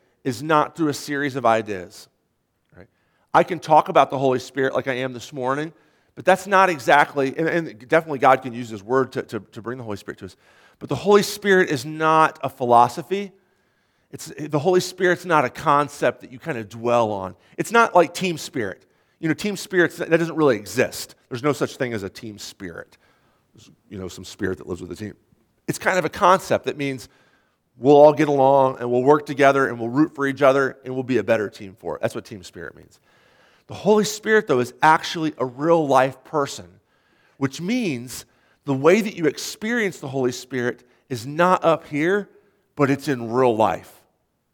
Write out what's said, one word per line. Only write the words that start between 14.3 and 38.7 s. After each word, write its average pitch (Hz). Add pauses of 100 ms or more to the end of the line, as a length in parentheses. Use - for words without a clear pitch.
the 151
Holy 180
Spirit's 180
not 160
a 123
concept 143
that 95
you 131
kinda 123
dwell 113
on. 95 (220)
It's 170
not 226
like 170
team 180
spirit. - (340)
You 160
know, 156
team 202
spirits, 175
that 165
doesn't 165
really 147
exist. 101 (140)
There's 120
no 147
such -
thing 123
as 104
a 98
team 104
spirit. - (560)
There's, - (180)
you 104
know, 92
some 95
spirit 95
that -
lives 85
with 90
the -
team. 107 (520)
It's -
kind 185
of 170
a 160
concept 180
that 131
means 139 (680)
we'll 131
all 147
get 147
along 135
and 120
we'll 123
work 147
together 135
and 117
we'll 117
root 151
for 139
each 135
other 135
and 131
we'll 127
be 123
a 104
better 107
team 95
for 82
it. -
That's -
what 110
team 98
spirit 82
means. - (680)
The -
Holy 208
Spirit, 214
though, 127
is 120
actually 156
a 123
real 151
life 135
person, 117 (580)
which 135
means 165 (400)
the 143